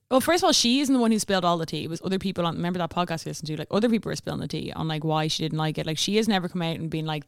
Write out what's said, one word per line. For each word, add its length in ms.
well, 120
first 220
of 40
all, 60
she 280
isn't 120
the 60
one 120
who 80
spilled 260
all 120
the 80
tea. 180
It 60
was 140
other 160
people 260
on, 100
remember 240
that 100
podcast 360
we 40
listened 180
to? 100
Like, 140
other 180
people 200
were 60
spilling 240
the 80
tea 280
on, 120
like, 160
why 240
she 160
didn't 140
like 200
it. 80
Like, 120
she 200
has 100
never 220
come 120
out 140
and 140
been 160
like, 220